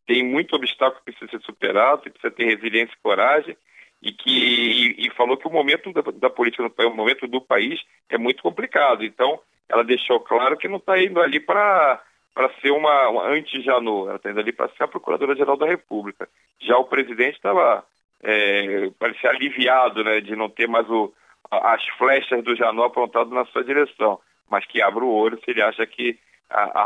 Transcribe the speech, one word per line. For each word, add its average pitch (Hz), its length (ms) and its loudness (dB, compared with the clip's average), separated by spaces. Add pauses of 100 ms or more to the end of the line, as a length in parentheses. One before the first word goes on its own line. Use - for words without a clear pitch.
tem 123 160 2
muito 135 320 -2
obstáculo 131 440 -2
que - 140 -18
precisa - 180 -18
ser 113 140 -10
superado, 110 580 0
que 117 80 -16
precisa - 200 -6
ter 117 140 -4
resiliência 110 500 0
e - 80 -20
coragem, 117 540 2 (440)
e 107 120 -8
que, 120 840 0
e, 117 80 -4
e 113 40 -4
falou 123 260 0
que 160 120 -10
o 160 40 -6
momento 151 400 0
da, 156 100 -2 (100)
da 127 180 0
política 120 320 -2
no 113 80 -4
país, 117 200 0
o 113 40 -12
momento 123 320 -2
do 123 140 -4
país 127 400 -2 (280)
é 131 80 -4
muito 120 260 -2
complicado. 151 640 0
Então, 131 360 -2 (280)
ela 117 140 2
deixou 123 380 2
claro 127 360 2
que - 120 -8
não 196 100 -6
tá 190 240 2
indo 185 180 0
ali 180 200 2
pra, 190 600 2 (320)
pra 127 160 0 (140)
ser 139 80 0
uma, 143 380 4
uma 107 180 0
anti-Janot, 123 800 -2
ela 98 120 -8
tá 104 100 -8
indo 104 80 -4
ali 107 140 -4
pra - 160 -4
ser - 160 -4
a - 40 -6
Procuradora-Geral 139 680 -2
da 151 100 -2
República. 107 600 -6 (320)
Já 123 180 2
o 131 60 2
presidente 127 560 -2
tava, 160 440 2 (380)
é, 101 680 0 (120)
parecia 117 300 0
aliviado, 127 760 0
né, 110 160 0
de 104 160 -8
não 110 120 -4
ter 117 200 -2
mais 117 200 0
o, 110 240 -2 (380)
a, 113 240 2
as - 120 -4 (120)
flechas 131 440 2
do 117 140 -2
Janot 117 300 2
apontado 120 480 -2
na 123 120 0
sua 123 160 -4
direção, 123 560 0 (320)
mas 101 140 0
que - 160 -4
abra 104 240 2
o 123 80 0
olho 110 320 2
se 127 60 -4
ele 113 100 -2
acha 110 260 0
que 120 320 -6 (300)
a, - 320 0
a 104 60 2